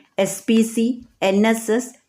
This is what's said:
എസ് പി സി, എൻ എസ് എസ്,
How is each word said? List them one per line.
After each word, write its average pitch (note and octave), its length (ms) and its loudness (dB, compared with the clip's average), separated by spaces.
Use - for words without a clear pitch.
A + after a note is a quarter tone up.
എസ് - 260 -2
പി A3+ 180 4
സി, A3+ 260 0
എൻ F#3+ 240 2
എസ് A3+ 260 -2
എസ്, B3 220 -4